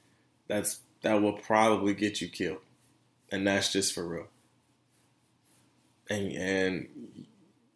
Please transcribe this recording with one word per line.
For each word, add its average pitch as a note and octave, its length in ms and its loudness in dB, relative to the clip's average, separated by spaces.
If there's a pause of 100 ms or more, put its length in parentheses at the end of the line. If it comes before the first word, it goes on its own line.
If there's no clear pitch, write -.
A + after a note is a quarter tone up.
(460)
that's, - 340 0 (220)
that G#2+ 180 4
will G#2 140 2
probably G#2+ 600 4
get G#2 260 -2
you F2+ 80 -6
killed. D#2+ 300 -6 (720)
And G2 160 -2
that's G2 260 2
just - 220 0
for F2 120 -6
real. E2 200 -8 (1800)
And, G2+ 240 -2
and, F#2 960 -4 (480)